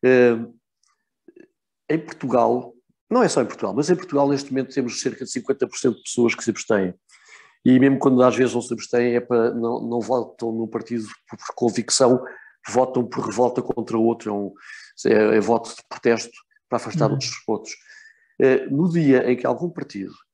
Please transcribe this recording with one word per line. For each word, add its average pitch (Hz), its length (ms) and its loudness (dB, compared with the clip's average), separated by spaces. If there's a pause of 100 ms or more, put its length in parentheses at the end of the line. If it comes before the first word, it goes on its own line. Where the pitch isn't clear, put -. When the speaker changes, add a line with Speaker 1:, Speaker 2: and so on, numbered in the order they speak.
Speaker 1:
Eh, 123 340 6 (1500)
em 160 100 0
Portugal, 123 760 -2 (360)
não 240 120 2
é 190 60 4
só 151 140 0
em 110 40 0
Portugal, 101 280 -8
mas 147 160 -2
em 175 60 4
Portugal 143 320 0
neste 139 240 -2
momento 131 220 -4
temos 123 260 -4
cerca 127 240 -6
de - 60 -14
cinquenta 131 360 -4
por - 120 -12
cento 120 180 0
de - 60 -20
pessoas 117 320 0
que - 100 -12
se 113 60 -2
abstêm. 98 440 -2 (720)
E 127 140 6
mesmo 135 200 4
quando 127 240 4
às 127 140 6
vezes 117 180 0
não 120 80 -2
se 120 100 -8
abstêm, 120 440 -2
é 120 40 0
para, 120 340 0
não, 117 320 -4
não 117 140 -4
votam 117 520 -4
num 113 140 -6
partido 113 400 -8 (220)
por, - 100 -18
por - 160 -14
convicção, 123 680 2 (480)
votam 127 360 0
por - 200 -8
revolta 107 360 0
contra 113 360 -4
outro, 113 320 0
é - 20 -4
um, 101 200 -6 (540)
é, 110 300 4
é 110 40 4
voto 113 300 0
de - 180 -18
protesto - 420 -2 (380)
para 127 80 -4
afastar 117 300 -2
Speaker 2:
Uhum. 107 80 0
Speaker 1:
outros, 135 160 -6 (160)
outros. 107 280 -6 (680)
Eh, 135 300 2
no 151 200 0
dia 139 400 4
em 123 60 2
que - 100 -6
algum 131 220 -2
partido 104 440 -12 (220)